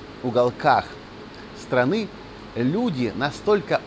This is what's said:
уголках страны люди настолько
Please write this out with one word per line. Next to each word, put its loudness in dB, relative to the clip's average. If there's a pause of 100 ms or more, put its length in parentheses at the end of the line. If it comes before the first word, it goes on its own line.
(220)
уголках 4 (760)
страны 2 (460)
люди 0
настолько 0